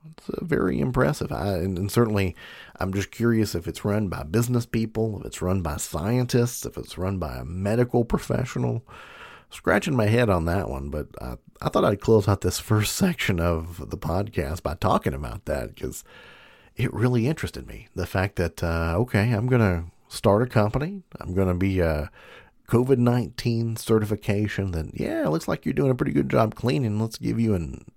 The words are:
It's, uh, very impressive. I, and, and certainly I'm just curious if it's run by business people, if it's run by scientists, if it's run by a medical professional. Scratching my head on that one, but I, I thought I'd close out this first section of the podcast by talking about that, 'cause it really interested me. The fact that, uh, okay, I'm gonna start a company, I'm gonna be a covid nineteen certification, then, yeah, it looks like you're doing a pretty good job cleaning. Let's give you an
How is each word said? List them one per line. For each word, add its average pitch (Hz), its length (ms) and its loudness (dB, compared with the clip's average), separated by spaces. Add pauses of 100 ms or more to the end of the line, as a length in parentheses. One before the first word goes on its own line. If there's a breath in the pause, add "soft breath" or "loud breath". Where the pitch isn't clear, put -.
(120)
It's, - 180 -14
uh, - 120 -6
very - 380 0
impressive. 135 500 0
I, 98 260 -2
and, 90 200 -2
and 98 160 -2
certainly 107 420 2 (460 loud breath)
I'm 95 140 -2
just 98 160 -2
curious 113 440 2
if 85 140 -4
it's - 160 -10
run 104 240 0
by - 140 -6
business 120 420 0
people, 110 560 -2
if - 60 -10
it's - 160 -10
run 92 180 2
by 76 160 -4
scientists, 120 880 0
if - 140 -8
it's - 180 -12
run 92 220 -2
by 71 180 -4
a 64 80 -8
medical 110 600 0
professional. 120 760 -2 (680 loud breath)
Scratching - 440 0
my 113 120 4
head 113 240 4
on 87 160 2
that 85 240 0
one, 67 180 -6
but 73 200 -6 (120)
I, - 140 -8 (260)
I 151 80 -2
thought - 160 2
I'd 107 160 2
close 110 260 6
out 101 140 4
this - 180 -2
first 107 380 2
section 151 440 2
of 82 500 -2
the - 80 -6
podcast 90 640 -4
by - 120 -4
talking - 380 0
about 67 320 -8
that, - 320 -4
'cause - 260 -8 (760 loud breath)
it - 180 -2
really 120 320 2
interested - 400 -4
me. - 280 -16
The 90 120 -4
fact 95 300 -2
that, 85 260 -2
uh, 82 380 0
okay, 113 320 2
I'm 117 160 0
gonna 98 380 4 (220)
start 104 340 4
a 127 40 2
company, 127 560 0 (180)
I'm 90 140 -8
gonna 92 200 2
be 92 260 0
a 78 300 0 (580 loud breath)
covid 127 300 4
nineteen 117 800 0
certification, 107 920 0
then, 82 240 -6
yeah, 320 320 -2
it - 40 2
looks 156 180 -2
like 160 180 -4
you're 143 80 -2
doing 143 160 2
a 127 60 4
pretty 143 160 -2
good 139 180 0
job 110 240 2
cleaning. 117 460 0
Let's 110 180 -4
give 113 220 -2
you 110 140 2
an 76 300 -4 (120)